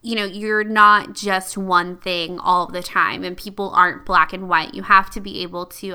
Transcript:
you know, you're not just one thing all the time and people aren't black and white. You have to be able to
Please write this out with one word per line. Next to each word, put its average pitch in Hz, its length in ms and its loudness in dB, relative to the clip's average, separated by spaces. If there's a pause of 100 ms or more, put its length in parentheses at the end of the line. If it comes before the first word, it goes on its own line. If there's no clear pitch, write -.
you 226 120 -4
know, 214 80 -2
you're 208 400 -4
not 208 500 6
just 190 420 -4
one 180 420 0
thing 175 420 -6
all 180 260 2
the 180 160 -8
time 180 400 -2
and 180 140 -8
people 196 340 -10
aren't 180 340 2
black 175 280 2
and 185 160 -10
white. 165 260 0
You 190 80 -10
have 196 280 4
to 208 100 -8
be 196 220 -10
able 175 240 -10
to 190 280 -12